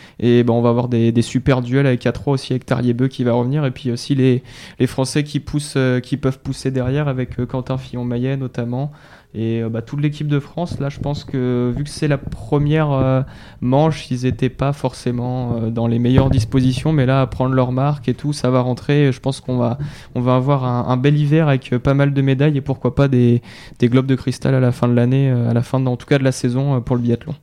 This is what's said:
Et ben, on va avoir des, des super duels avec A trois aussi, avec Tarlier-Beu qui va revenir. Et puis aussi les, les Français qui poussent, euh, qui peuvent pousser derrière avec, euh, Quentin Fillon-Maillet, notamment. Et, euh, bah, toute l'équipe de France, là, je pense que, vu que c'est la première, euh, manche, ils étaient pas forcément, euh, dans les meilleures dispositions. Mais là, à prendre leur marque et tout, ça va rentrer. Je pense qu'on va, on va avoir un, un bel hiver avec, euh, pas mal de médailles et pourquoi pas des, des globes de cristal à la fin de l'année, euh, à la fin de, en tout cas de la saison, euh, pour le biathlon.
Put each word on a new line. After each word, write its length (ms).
Et 240
ben, 100
on 80
va 80
avoir 180
des, 240
des 100
super 400
duels 260
avec 180
A 80
trois 220
aussi, 180
avec 120
Tarlier-Beu 440
qui 160
va 80
revenir. 320
Et 60
puis 200
aussi 240
les, 280
les 80
Français 380
qui 160
poussent, 340
euh, 240
qui 160
peuvent 240
pousser 320
derrière 380
avec, 280
euh, 80
Quentin 320
Fillon-Maillet, 600
notamment. 540
Et, 300
euh, 60
bah, 120
toute 200
l'équipe 260
de 140
France, 400
là, 80
je 100
pense 240
que, 520
vu 100
que 40
c'est 200
la 80
première, 760
euh, 300
manche, 500
ils 140
étaient 240
pas 240
forcément, 840
euh, 140
dans 180
les 120
meilleures 300
dispositions. 640
Mais 140
là, 160
à 60
prendre 280
leur 160
marque 380
et 40
tout, 200
ça 160
va 100
rentrer. 540
Je 80
pense 180
qu'on 180
va, 200
on 60
va 140
avoir 300
un, 240
un 80
bel 200
hiver 300
avec, 240
euh, 80
pas 140
mal 200
de 80
médailles 360
et 40
pourquoi 320
pas 140
des, 340
des 80
globes 180
de 100
cristal 380
à 60
la 140
fin 160
de 60
l'année, 360
euh, 180
à 40
la 80
fin 180
de, 80
en 80
tout 120
cas 100
de 80
la 80
saison, 420
euh, 60
pour 160
le 40
biathlon. 420